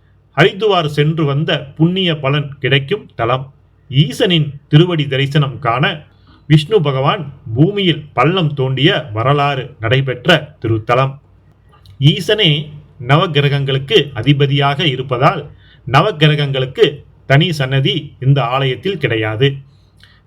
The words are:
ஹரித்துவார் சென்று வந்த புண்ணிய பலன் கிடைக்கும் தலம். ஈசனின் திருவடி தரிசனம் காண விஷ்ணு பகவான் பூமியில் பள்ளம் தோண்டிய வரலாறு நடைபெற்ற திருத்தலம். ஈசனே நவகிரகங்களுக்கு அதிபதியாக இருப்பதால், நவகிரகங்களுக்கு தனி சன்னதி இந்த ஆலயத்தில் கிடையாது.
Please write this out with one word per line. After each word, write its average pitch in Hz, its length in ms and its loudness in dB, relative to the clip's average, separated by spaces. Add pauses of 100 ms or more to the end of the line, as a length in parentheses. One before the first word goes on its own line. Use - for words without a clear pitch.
(360)
ஹரித்துவார் 190 500 2
சென்று 151 380 0
வந்த 147 520 -2
புண்ணிய 170 420 2
பலன் 139 400 -4
கிடைக்கும் 139 560 -2
தலம். 123 380 -2 (360)
ஈசனின் 170 640 0 (180)
திருவடி 160 380 2
தரிசனம் 135 520 -2
காண 127 480 -2 (400)
விஷ்ணு 156 340 4
பகவான் 143 520 -2 (220)
பூமியில் 175 580 0
பள்ளம் 151 420 0
தோண்டிய 135 580 0
வரலாறு 135 680 -2
நடைபெற்ற 135 800 -2
திருத்தலம். 120 580 -2 (840)
ஈசனே 165 760 0 (320)
நவகிரகங்களுக்கு 139 1080 0
அதிபதியாக 139 720 0
இருப்பதால், 135 640 -2 (420)
நவகிரகங்களுக்கு 147 1120 0 (220)
தனி 165 260 2
சன்னதி 139 680 -2
இந்த 135 240 2
ஆலயத்தில் 135 540 -2
கிடையாது. 113 560 -2 (720)